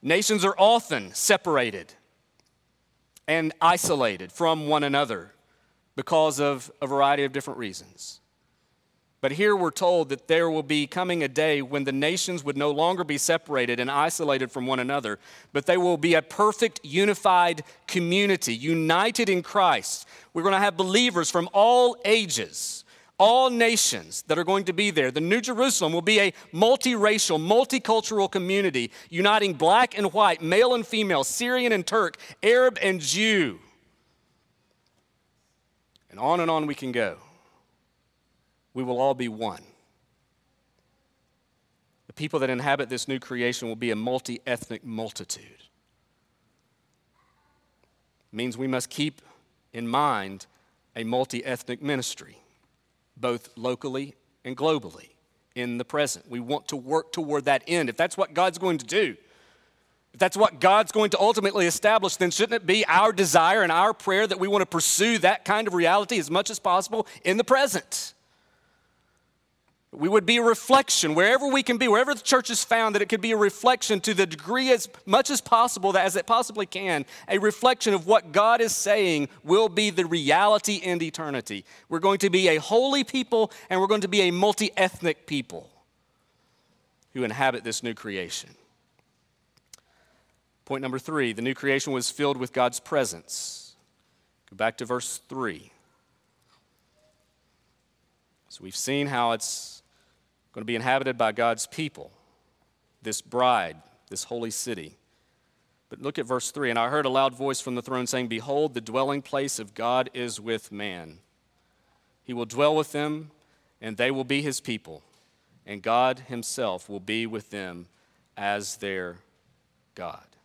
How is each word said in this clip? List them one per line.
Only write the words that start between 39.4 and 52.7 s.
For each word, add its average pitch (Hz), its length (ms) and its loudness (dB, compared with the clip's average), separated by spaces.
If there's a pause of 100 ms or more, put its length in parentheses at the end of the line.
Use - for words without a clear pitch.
The - 60 -20
people 151 260 -4
that 135 100 0
inhabit 135 380 0
this 123 180 -6
new 135 140 -4
creation 120 480 -4
will 113 80 -6
be 117 160 -4
a 107 60 -2
multi-ethnic 120 880 -6
multitude. 110 580 -12 (3000)
It - 0 -
means 117 260 -6
we 131 100 -4
must 131 220 -4
keep 147 320 -6 (520)
in 117 160 -8
mind 113 560 -2 (500)
a 113 80 -8
multi-ethnic 123 800 -4
ministry, 143 560 -6 (800)